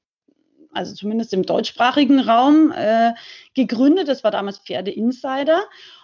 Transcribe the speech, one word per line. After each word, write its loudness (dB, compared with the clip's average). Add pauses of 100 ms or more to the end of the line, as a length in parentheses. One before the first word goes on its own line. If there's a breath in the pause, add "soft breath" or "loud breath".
(720)
also -10
zumindest -6
im 0
deutschsprachigen 0
Raum, 4
äh, 0 (420 loud breath)
gegründet. 2
Das -4
war 0
damals -6
Pferde -8
Insider. -2 (400 loud breath)